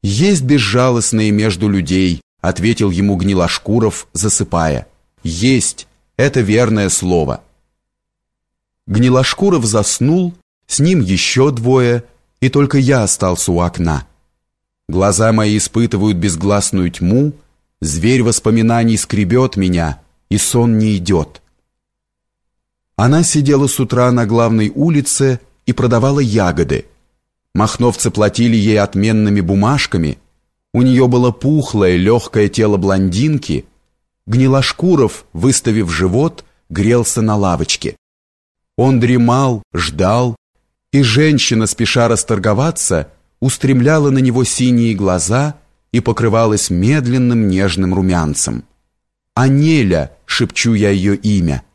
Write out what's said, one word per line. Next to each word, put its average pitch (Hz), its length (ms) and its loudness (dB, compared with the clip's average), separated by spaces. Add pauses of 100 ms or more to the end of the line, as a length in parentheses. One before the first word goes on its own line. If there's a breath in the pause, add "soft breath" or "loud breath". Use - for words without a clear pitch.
"Есть 143 400 0
безжалостные 120 880 0
между 104 360 0
людей", 92 520 0 (200)
ответил 95 500 0
ему 98 260 0
Гнилошкуров, 95 960 -2
засыпая. 85 720 -2 (360)
"Есть, 101 640 -2 (300)
это 135 240 0
верное 107 480 0
слово". 85 540 -2 (1400)
Гнилошкуров 127 800 0
заснул, 143 680 -2 (320)
с - 120 -6
ним 165 220 2
еще 110 500 0
двое, 120 540 0 (360)
и 131 80 0
только 139 300 0
я 131 240 2
остался 92 500 -2
у 87 80 2
окна. 85 460 -2 (800)
Глаза 98 440 2
мои 107 240 0
испытывают 107 600 -2
безгласную 92 720 -2
тьму, 120 420 0 (480)
зверь 85 420 0
воспоминаний 113 760 0
скребет 127 600 -2
меня, 87 440 -2 (300)
и 104 80 0
сон 117 400 0
не 107 180 0
идет. 87 460 -2 (1500)
Она 139 260 2
сидела 143 440 2
с - 120 -4
утра 123 340 0
на 120 140 0
главной 113 480 0
улице 139 680 0 (260)
и 127 60 -2
продавала 123 480 0
ягоды. 90 680 0 (680)
Махновцы 113 560 0
платили 113 460 0
ей 107 240 2
отменными 104 600 0
бумажками. 98 800 0 (540)
У 120 100 2
нее 127 260 4
было 123 240 2
пухлое, 110 640 0
легкое 104 520 2
тело 104 280 0
блондинки. 95 880 -2 (600)
Гнилошкуров, 131 1080 0
выставив 107 580 0
живот, 95 540 -2 (240)
грелся 110 540 0
на 107 140 0
лавочке. 90 600 -4 (800)
Он 127 240 2
дремал, 123 600 0 (120)
ждал, 92 600 -2 (560)
и 139 100 4
женщина, 123 640 2
спеша 117 420 0
расторговаться, 107 1040 -2 (300)
устремляла 135 720 2
на 135 80 2
него 127 260 2
синие 117 500 0
глаза 98 640 -2 (360)
и 117 80 0
покрывалась 113 720 0
медленным 120 760 0
нежным 92 460 0
румянцем. 85 720 -2 (680)
"Анеля!" 135 800 2 (120)
шепчу - 500 -2
я 104 160 2
ее 101 240 0
имя. 85 500 -2 (100)